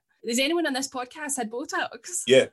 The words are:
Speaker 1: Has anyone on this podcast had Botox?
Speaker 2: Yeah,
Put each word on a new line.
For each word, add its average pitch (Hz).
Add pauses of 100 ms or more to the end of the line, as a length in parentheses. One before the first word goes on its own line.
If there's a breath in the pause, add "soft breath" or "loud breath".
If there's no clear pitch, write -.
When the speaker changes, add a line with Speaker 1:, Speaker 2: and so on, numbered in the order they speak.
(280)
Speaker 1:
Has 233
anyone 320
on 269
this 262
podcast 277
had 233
Botox? 285
Speaker 2:
Yeah, 127